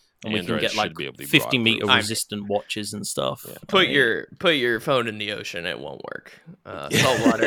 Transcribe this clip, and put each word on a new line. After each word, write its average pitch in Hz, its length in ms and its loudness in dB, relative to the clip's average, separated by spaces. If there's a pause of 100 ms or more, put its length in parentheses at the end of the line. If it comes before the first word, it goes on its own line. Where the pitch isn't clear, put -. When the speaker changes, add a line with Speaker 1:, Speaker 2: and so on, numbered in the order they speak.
(240)
Speaker 1:
and 110 80 -4
we 107 80 0
can 87 60 -6
Speaker 2:
Androids 82 160 -2
Speaker 1:
get, 113 80 0
Speaker 2:
should 107 80 -4
Speaker 1:
like, 95 180 0
Speaker 2:
be 80 80 -6
able 65 100 -8
to - 40 -20
be 69 80 -14
Speaker 1:
fifty - 320 4
meter 113 160 4 (100)
Speaker 2:
waterproof. 107 60 2
Speaker 3:
I'm 123 80 6
Speaker 1:
resistant 107 500 -4
watches 104 460 -4
and 104 120 -8
stuff. - 400 -4
Speaker 2:
Yeah. - 100 -12 (100)
Speaker 3:
Put 190 220 2
Speaker 1:
I - 20 -2
Speaker 3:
your, 117 360 2 (120)
put 175 160 4
your 120 260 2
phone 127 260 2
in 107 120 -6
the 104 140 -4
ocean, 95 340 -6
it 71 120 -4
won't 71 260 -10
work. - 360 -12 (240)
Uh, 78 260 -10
Speaker 2:
<laughs> - 80 0
Speaker 3:
salt 131 280 4
water 113 200 2